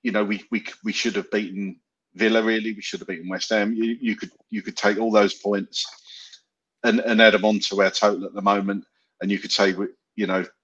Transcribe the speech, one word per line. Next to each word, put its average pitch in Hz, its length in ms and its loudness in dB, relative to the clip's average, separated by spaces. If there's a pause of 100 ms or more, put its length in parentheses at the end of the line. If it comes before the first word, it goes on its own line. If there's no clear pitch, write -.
you 117 80 0
know, 104 120 2
we, 101 280 -4
we, 113 140 -4 (180)
we 107 80 -4
should 107 240 -2
have 101 160 -4
beaten 98 480 -4 (360)
Villa, 110 260 2
really. 110 320 0
We 98 80 -12
should - 180 -10
have - 80 -14
beaten 90 220 -8
West 92 200 -6
Ham. 110 240 2
You, 113 260 -2
you 113 160 -2
could, - 160 -12 (180)
you 107 120 -6
could - 160 -10
take 104 200 2
all 113 140 0
those 101 220 4
points - 520 -4 (960)
and, 117 160 4
and 113 220 2
add 110 120 10
them 104 120 2
on 107 140 2
to 98 220 -2
our 95 100 4
total 98 340 2
at - 80 -12
the 101 80 -10
moment. 101 440 0 (360)
And 98 100 -2
you 95 80 -2
could - 120 -8
say, 98 220 2
we, 95 140 -4 (280)
you 104 120 -2
know 92 180 0 (180)